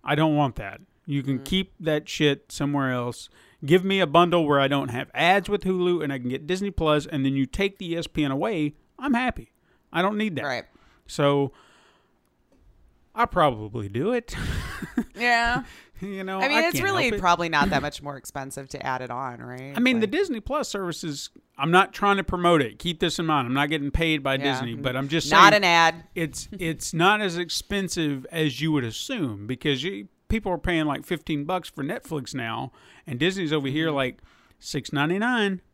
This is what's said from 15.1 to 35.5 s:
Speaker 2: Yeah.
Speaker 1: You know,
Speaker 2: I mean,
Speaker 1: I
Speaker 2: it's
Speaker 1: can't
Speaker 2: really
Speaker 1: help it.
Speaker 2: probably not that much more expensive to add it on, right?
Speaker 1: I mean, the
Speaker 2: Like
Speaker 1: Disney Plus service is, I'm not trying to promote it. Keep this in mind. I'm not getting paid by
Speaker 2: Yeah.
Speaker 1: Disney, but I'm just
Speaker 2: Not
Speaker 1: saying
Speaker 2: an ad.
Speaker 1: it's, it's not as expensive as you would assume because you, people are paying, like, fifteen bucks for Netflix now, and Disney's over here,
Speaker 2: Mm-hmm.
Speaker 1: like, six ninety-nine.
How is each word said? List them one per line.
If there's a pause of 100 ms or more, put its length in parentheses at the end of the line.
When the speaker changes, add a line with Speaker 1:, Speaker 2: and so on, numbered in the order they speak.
Speaker 2:
Yeah. (380)
Speaker 1:
You
know,
Speaker 2:
I
mean,
Speaker 1:
I
Speaker 2:
it's
Speaker 1:
can't
Speaker 2:
really
Speaker 1:
help
it.
Speaker 2:
probably
not
that
much
more
expensive
to
add
it
on,
right?
Speaker 1:
I
mean,
the
Speaker 2:
Like
Speaker 1:
Disney
Plus
service
is, (280)
I'm
not
trying
to
promote
it.
Keep
this
in
mind.
I'm
not
getting
paid
by
Speaker 2:
Yeah.
Speaker 1:
Disney,
but
I'm
just
Speaker 2:
Not
Speaker 1:
saying
Speaker 2:
an
ad. (120)
Speaker 1:
it's,
it's
not
as
expensive
as
you
would
assume
because
you, (220)
people
are
paying,
like,
fifteen
bucks
for
Netflix
now, (360)
and
Disney's
over
here,
Speaker 2:
Mm-hmm.
Speaker 1:
like, (420)
six
ninety-nine. (120)